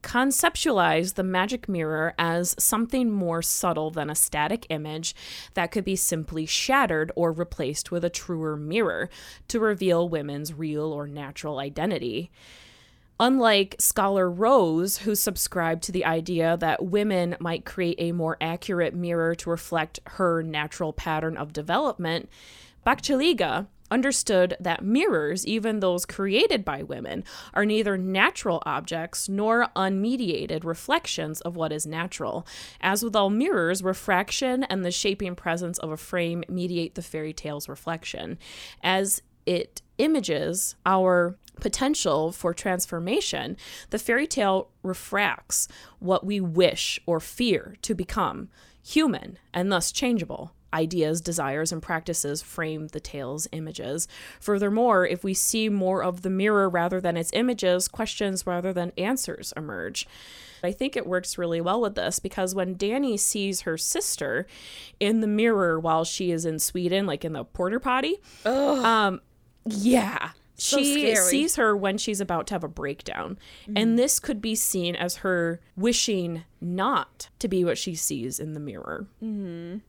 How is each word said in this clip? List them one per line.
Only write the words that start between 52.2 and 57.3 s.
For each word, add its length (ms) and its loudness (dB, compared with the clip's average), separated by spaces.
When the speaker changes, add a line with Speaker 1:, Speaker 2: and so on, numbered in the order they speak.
Speaker 1:
frame 460 -6
the 100 -8
tale's 520 -8
images. 560 -6
Furthermore, 640 4
if 180 -2
we 100 -2
see 340 0
more 360 2
of 180 -2
the 80 -2
mirror 400 4
rather 320 2
than 160 0
its 160 -2